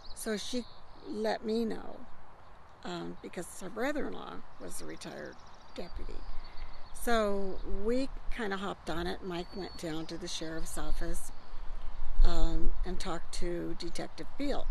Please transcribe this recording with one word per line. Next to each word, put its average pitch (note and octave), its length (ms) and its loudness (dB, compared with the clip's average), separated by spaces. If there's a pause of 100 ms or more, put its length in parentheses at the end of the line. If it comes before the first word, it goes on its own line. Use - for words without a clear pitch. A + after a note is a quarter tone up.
(160)
so A3 220 -8
she A#3+ 260 -8 (440)
let G#3+ 380 -8
me A3+ 200 -4
know, G3 320 -8 (840)
um, F3 380 -12
because - 400 -14
her - 80 -12
brother-in-law - 640 -8 (260)
was F3 200 -8
a E3 40 -6
retired D3+ 500 -14 (400)
deputy. - 400 -8 (800)
So G#3 680 -2 (240)
we B3+ 260 -2 (260)
kinda G3 220 -8
hopped F#3+ 320 -12
on E3+ 180 -6
it. F#3+ 160 -10
Mike F3+ 320 -10
went F#3 220 -12
down D#3+ 300 -8
to E3 100 -10
the E3+ 100 -12
sheriff's D#3+ 500 -4
office, E3 540 4 (920)
um, E3 500 10 (120)
and F#3 140 0
talked E3+ 360 0
to E3+ 440 0
Detective - 480 -4 (100)
Beal. C4+ 340 0